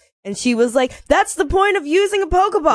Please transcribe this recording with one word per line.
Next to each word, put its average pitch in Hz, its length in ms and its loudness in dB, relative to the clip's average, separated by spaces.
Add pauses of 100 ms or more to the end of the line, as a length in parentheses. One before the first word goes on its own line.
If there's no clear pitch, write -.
(240)
And 196 140 -10
she 247 160 0
was 233 200 0
like, 254 320 -2
"That's 381 280 0
the 381 100 0
point 381 320 0
of 302 100 -4
using 392 360 0
a 392 60 -2
Pokeball." 359 460 0